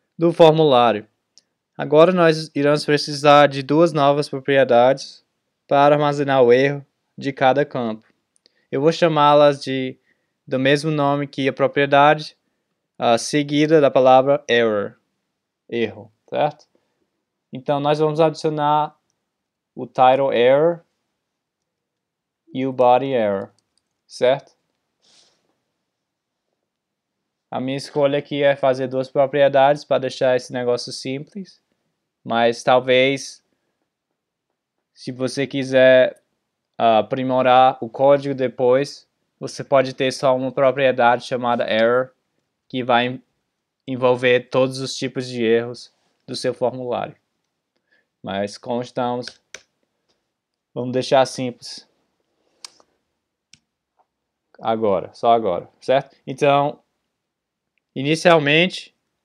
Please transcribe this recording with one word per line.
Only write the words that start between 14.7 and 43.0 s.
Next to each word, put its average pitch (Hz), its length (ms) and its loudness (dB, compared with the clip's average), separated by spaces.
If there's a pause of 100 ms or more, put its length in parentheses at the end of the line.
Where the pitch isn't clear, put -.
erro, 107 420 -8 (200)
certo? 139 360 -6 (840)
Então 143 300 -6
nós 147 180 -2
vamos 156 220 -2
adicionar 151 760 -2 (800)
o 127 100 -12
title 131 480 2
error 143 460 2 (1700)
e 131 120 -6
o 135 60 -4
body 127 360 2
error, 104 420 -2 (580)
certo? - 480 -4 (3000)
A 123 80 -8
minha 131 160 -8
escolha 139 420 -2
aqui 143 260 -6
é 143 120 2
fazer 131 320 -2
duas 131 220 -6
propriedades 139 760 2
pra 131 140 -2
deixar 131 400 -2
esse - 160 -10
negócio 123 400 -6
simples, 147 680 -14 (640)
mas 117 360 0
talvez, 131 840 0 (1500)
se - 160 -14
você 127 340 -6
quiser, 131 760 2 (520)
ah, 113 220 2
aprimorar 127 840 2
o 120 80 -10
código 139 460 0
depois, 131 720 -2 (320)
você 135 240 -14
pode 131 300 0
ter 131 180 -4
só 131 240 -2
uma 131 160 -6
propriedade 127 720 0
chamada 120 480 -4
error, 120 380 0 (580)
que 127 160 -8
vai 120 220 0